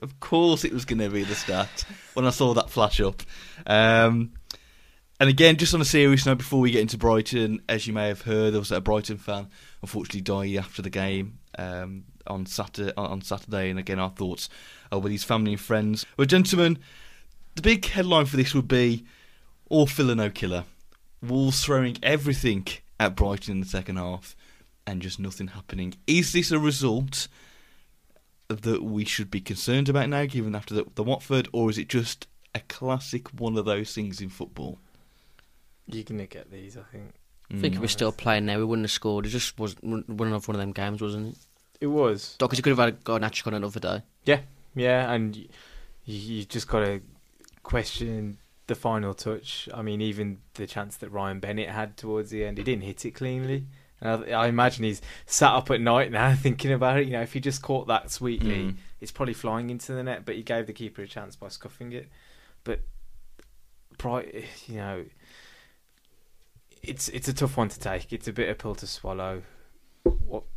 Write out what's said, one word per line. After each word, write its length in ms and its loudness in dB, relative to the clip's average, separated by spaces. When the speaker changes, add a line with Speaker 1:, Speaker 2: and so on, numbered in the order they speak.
Speaker 1:
Of 180 -12
course 460 4
it 80 -4
was 100 -4
gonna 260 0
be 140 0
the 120 -2
stat 500 -2
<laughs> 140 -20
when 120 2
I 60 6
saw 240 4
that 140 4
flash 300 4
up. 240 0
Um, 680 6
and 80 10
again, 260 10
just 180 4
on 60 4
a 60 4
serious 400 8
note, 140 6
before 200 2
we 120 6
get 100 6
into 160 0
Brighton, 720 4
as 180 0
you 60 -2
may 160 0
have 140 -4
heard, 300 4
there 60 2
was 140 -2
a 80 0
Brighton 360 0
fan 300 -8
unfortunately 380 -8
died 380 -2
after 240 -6
the 80 -8
game, 500 -4
um, 460 -10
on 160 -6
Satur-, 540 -6
on, 140 -4
on 100 -6
Saturday, 480 -4
and 100 -4
again, 200 -4
our 100 -2
thoughts 400 -6
are 80 0
with 140 0
his 100 -4
family 300 2
and 80 -4
friends. 440 0
Well, 100 6
gentlemen, 520 4
the 60 -10
big 240 4
headline 400 4
for 100 -2
this 200 2
would 120 2
be, 380 4
"All 160 6
filler, 300 2
no 160 0
killer." 320 -4
Wolves 420 2
throwing 380 2
everything 640 2
at 160 2
Brighton 380 0
in 60 -2
the 80 -4
second 300 -4
half, 380 -8
and 160 -6
just 160 -8
nothing 300 -8
happening. 440 -8
Is 260 4
this 180 2
a 60 4
result 680 0
that 360 0
we 220 -2
should 240 -4
be 100 -4
concerned 480 0
about 220 2
now, 160 0
given 300 -2
after 180 -8
the, 120 0
the 80 -2
Watford, 500 0
or 160 4
is 80 0
it 120 -4
just 360 -2
a 60 -6
classic 640 -6
one 160 -2
of 100 0
those 280 0
things 260 -6
in 100 -8
football? 500 -10
Speaker 2:
You're 200 -12
gonna 200 -8
get 240 -18
these, 280 -18
I 40 -16
think. 200 -18
Speaker 3:
I 60 -6
think 180 0
if 40 -4
Speaker 1:
Mm. 40 -4
Speaker 3:
we're 60 -2
still 240 0
playing 340 0
now, 100 0
we 60 0
wouldn't 220 0
have 60 -4
scored. 360 -2
It 20 -6
just 300 -4
was 220 -6
one, 260 -6
one 260 -2
of 140 -4
them 240 -4
games, 320 -4
wasn't 320 -6
it? 20 -20
Speaker 2:
It 60 -2
was. 520 0
Speaker 3:
Doc, 100 2
'cause 80 0
you 60 -2
could 80 6
have 80 4
had 100 6
a, 40 4
got 240 -2
an 60 0
hat-trick 240 -4
on 60 -2
another 260 -4
day. 220 -4
Speaker 2:
Yeah, 140 6
yeah, 380 2
and 220 -2
y-, 60 -14
y-, 60 -8
you 320 -8
just 240 -8
gotta 320 0
question 760 -4
the 80 -4
final 380 -2
touch. 600 -8
I 80 -10
mean, 200 -4
even 380 -4
the 140 -10
chance 300 -10
that 120 -14
Ryan 300 -6
Bennett 300 -6
had 280 -8
towards 320 -4
the 160 -4
end, 120 -6
he 60 -8
didn't 200 -2
hit 220 -10
it 60 -8
cleanly. 540 -6
And 260 -2
I, 180 0
I 40 4
imagine 380 4
he's 160 -4
sat 280 6
up 180 2
at 100 2
night 300 4
now 240 4
<laughs> 0 -
thinking 360 0
about 280 4
it. 80 2
You 60 -4
know, 80 -2
if 120 -6
he 60 -4
just 220 -4
caught 260 -4
that 240 0
sweetly, 440 -2
Speaker 1:
Mm. 80 -4
Speaker 2:
it's 100 -12
probably 220 -4
flying 360 -4
into 240 -10
the 100 -6
net, 220 -8
but 100 -6
he 80 -8
gave 240 -4
the 60 -12
keeper 280 -12
a 60 -12
chance 280 -16
by 140 -18
scuffing 440 -16
it. 160 -14
But, 180 -4
Bright-, 480 -6
you 100 -12
know, 280 -8
it's, 280 -8
it's 180 -8
a 60 -2
tough 240 0
one 120 2
to 100 -12
take. 320 -6
It's 160 -8
a 60 -6
bitter 220 -2
pill 200 -8
to 120 -12
swallow. 560 -8
What, 400 2